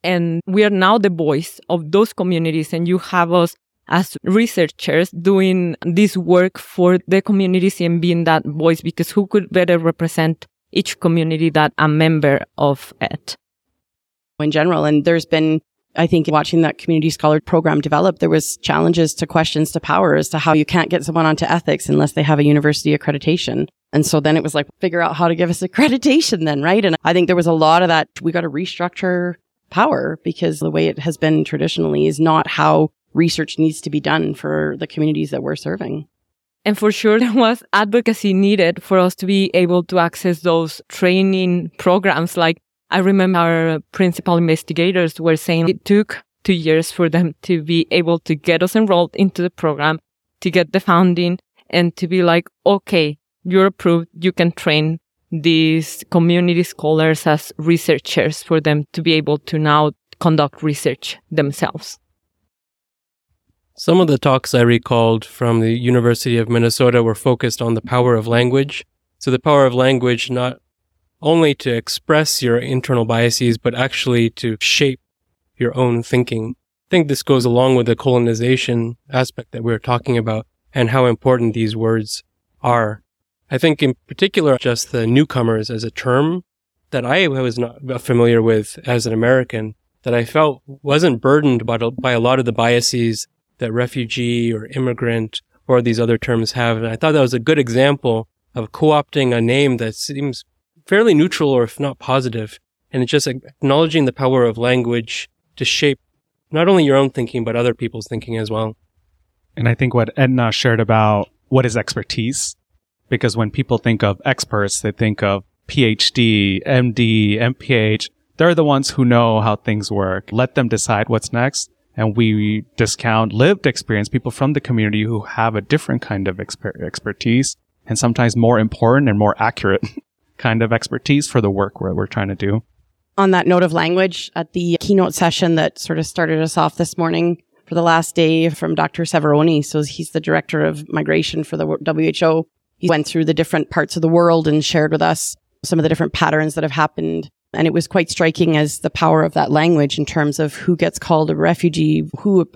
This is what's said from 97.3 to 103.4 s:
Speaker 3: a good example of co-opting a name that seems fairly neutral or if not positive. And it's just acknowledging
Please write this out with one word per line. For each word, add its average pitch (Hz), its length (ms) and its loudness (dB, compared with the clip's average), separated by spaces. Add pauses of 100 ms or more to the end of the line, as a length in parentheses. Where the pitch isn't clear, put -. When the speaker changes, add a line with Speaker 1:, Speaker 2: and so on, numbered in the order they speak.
Speaker 3:
a 123 60 -2
good 151 200 0
example 123 680 0 (280)
of 113 160 -8
co-opting 147 640 0
a 117 60 0
name 127 360 2
that 113 180 -6
seems 139 480 -8 (420)
fairly 214 280 4
neutral 156 360 2
or 127 140 2
if - 160 -6
not - 200 -6
positive. 120 600 -4 (320)
And 131 120 -2
it's 120 80 -4
just 147 160 0
acknowledging 143 800 0